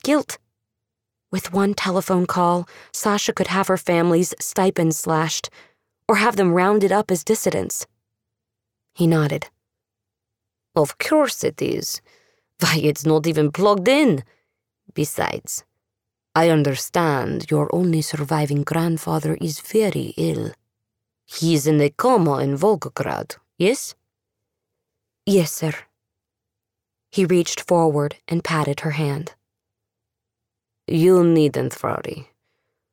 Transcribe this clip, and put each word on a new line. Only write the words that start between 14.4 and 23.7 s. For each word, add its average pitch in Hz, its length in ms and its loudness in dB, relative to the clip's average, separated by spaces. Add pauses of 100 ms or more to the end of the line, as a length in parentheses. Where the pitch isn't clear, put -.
Besides, - 720 -6 (720)
I 165 160 6
understand 143 1000 0
your 147 240 0
only 165 280 0
surviving 147 600 -2
grandfather 160 800 -2
is 156 200 -6
very 180 560 -2
ill. 139 360 -4 (720)
He's 156 420 0
in 151 140 4
a 143 100 2
coma 175 480 2
in 139 180 -2
Volgograd, - 800 -2 (220)
yes?" 208 360 0 (1300)